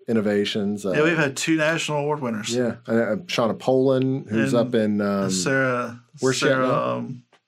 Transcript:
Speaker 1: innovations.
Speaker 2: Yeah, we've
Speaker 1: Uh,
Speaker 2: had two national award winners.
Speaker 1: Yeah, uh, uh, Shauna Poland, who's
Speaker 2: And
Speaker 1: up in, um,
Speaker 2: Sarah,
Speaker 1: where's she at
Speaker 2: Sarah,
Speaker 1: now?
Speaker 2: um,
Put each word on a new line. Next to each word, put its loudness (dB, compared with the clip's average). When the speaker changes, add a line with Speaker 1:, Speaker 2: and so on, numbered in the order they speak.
Speaker 1:
innovations. 0
Speaker 2:
Yeah, 0
we've 2
Speaker 1:
Uh, 4
Speaker 2:
had -2
two 0
national 0
award -2
winners. -4
Speaker 1:
Yeah, 0
uh, -2
uh, 2
Shauna 0
Poland, 2
who's 0
Speaker 2:
And 4
Speaker 1:
up -2
in, 2
um, 0
Speaker 2:
Sarah, -2
Speaker 1:
where's 2
she 0
at 4
Speaker 2:
Sarah, 2
Speaker 1:
now? 0
Speaker 2:
um, -10